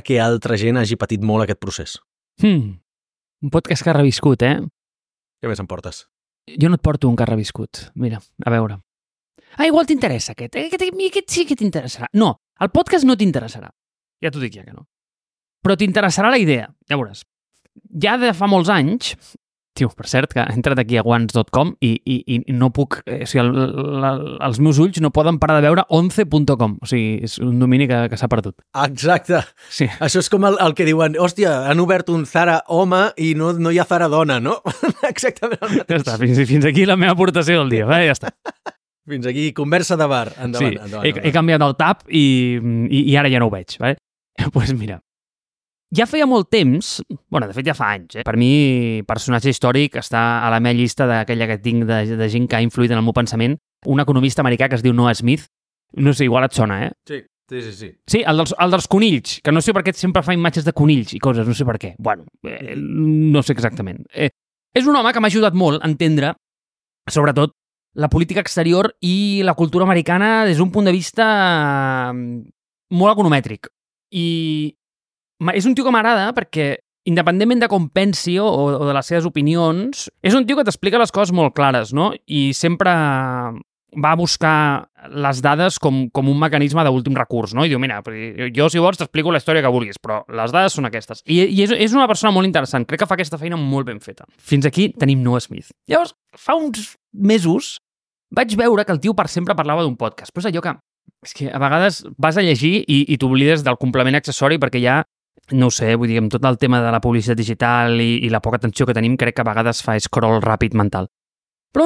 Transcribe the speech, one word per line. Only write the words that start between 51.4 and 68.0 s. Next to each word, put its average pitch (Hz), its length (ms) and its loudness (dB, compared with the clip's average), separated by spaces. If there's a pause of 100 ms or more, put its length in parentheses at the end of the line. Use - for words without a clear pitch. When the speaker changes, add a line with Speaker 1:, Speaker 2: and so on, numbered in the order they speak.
Speaker 2:
que 104 100 -4
tinc 117 260 0
de, 110 120 0 (180)
de 110 160 -2
gent 120 160 0
que 120 80 0
ha 113 80 2
influït 120 260 0
en 113 60 0
el 110 80 2
meu 113 100 0
pensament, 120 380 0 (320)
un 143 160 0
economista 135 400 2
americà 127 300 2
que 120 80 0
es 113 40 -2
diu 123 140 4
Noah 120 180 4
Smith. 123 300 0 (560)
No 143 160 4
sé, 143 80 2
igual 127 220 2
et - 100 -10
sona, 104 300 0
eh? - 20 -10 (180)
Speaker 1:
Sí, 143 140 -12 (300)
sí, 127 100 -10
sí, 110 160 -12
sí. 101 120 -16 (200)
Speaker 2:
Sí, 226 160 0
el 156 160 2
dels, - 180 -4
el 180 140 2
dels 185 180 -2
conills, 196 540 2
que 147 80 2
no 160 80 2
sé 220 160 0
per 175 80 -2
què 185 100 -2
sempre 180 300 0
fa 180 100 0
imatges 170 300 0
de 165 100 0
conills 147 380 4
i - 100 -10
coses, 117 240 0
no 120 80 2
sé 131 140 -2
per 107 100 -2
què. 95 220 -12
Bueno, 101 240 -4 (240)
eh, 123 260 -14
no 156 720 2
sé 147 80 0
exactament. 107 480 -6 (100)
Eh, 143 200 -4 (440)
és 254 140 2
un 285 80 4
home 240 160 2
que 233 80 -2
m'ha 214 100 4
ajudat 208 240 2
molt 160 300 2
a - 20 -2
entendre, 156 460 0 (720)
sobretot, 147 460 2 (420)
la 147 140 -2